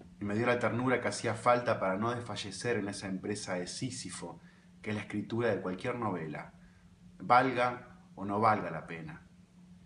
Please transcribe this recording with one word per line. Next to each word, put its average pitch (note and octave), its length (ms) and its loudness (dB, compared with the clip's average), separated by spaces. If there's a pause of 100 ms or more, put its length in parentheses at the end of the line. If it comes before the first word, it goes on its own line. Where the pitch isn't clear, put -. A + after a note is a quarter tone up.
(200)
y G#2 40 -4
me G2+ 120 0
dio A#2 100 2
la A#2+ 140 4
ternura A#2+ 400 2
que G#2+ 80 -2
hacía G#2+ 260 -2
falta A#2+ 460 4
para F#2+ 160 2
no A2+ 180 0
desfallecer A2 640 -4
en G2+ 100 -2
esa G2+ 220 -6
empresa G2 460 -4
de F2+ 120 -4
Sísifo, F2 760 -8 (400)
que G#2+ 100 -6
es G#2 60 0
la G2+ 60 -4
escritura A2+ 460 0
de G2 120 2
cualquier F#2+ 380 -4
novela, D#2+ 560 -4 (640)
valga B2 960 4
o F#2+ 100 -8
no G2+ 140 0
valga G#2 320 4
la D#2+ 160 -8
pena. E2 400 -10 (580)